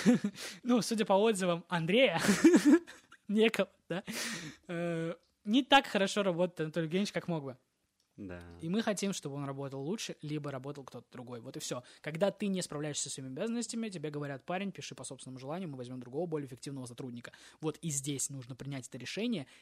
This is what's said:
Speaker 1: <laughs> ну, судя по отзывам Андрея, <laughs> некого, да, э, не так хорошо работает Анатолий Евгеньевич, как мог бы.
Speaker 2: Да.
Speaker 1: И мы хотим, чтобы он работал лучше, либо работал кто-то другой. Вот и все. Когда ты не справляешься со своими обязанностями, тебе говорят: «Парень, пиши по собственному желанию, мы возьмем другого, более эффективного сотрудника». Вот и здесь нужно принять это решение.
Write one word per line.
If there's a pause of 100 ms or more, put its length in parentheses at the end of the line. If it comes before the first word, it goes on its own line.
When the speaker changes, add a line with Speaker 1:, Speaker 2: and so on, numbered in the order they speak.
Speaker 1:
<laughs>
ну,
судя
по
отзывам
Андрея, (560)
<laughs>
некого, (200)
да, (640)
э, (320)
не
так
хорошо
работает
Анатолий
Евгеньевич,
как
мог
бы. (600)
Speaker 2:
Да. (200)
Speaker 1:
И
мы
хотим,
чтобы
он
работал
лучше,
либо
работал
кто-то
другой.
Вот
и
все. (180)
Когда
ты
не
справляешься
со
своими
обязанностями,
тебе
говорят:
«Парень,
пиши
по
собственному
желанию,
мы
возьмем
другого,
более
эффективного
сотрудника». (260)
Вот
и
здесь
нужно
принять
это
решение. (140)